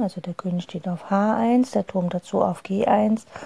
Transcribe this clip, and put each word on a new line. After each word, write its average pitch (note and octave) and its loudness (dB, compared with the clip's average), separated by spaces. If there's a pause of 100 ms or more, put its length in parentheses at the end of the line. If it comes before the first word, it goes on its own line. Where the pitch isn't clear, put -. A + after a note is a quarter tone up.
also F#3 -2
der F3 -8
König F3 -4
steht - -10
auf F3 -6
H G#3 2
eins, A#3+ 4
der G#3 0
Turm F3+ -2
dazu F3+ 0
auf - 0
G G3 0
eins G#3+ 2 (180)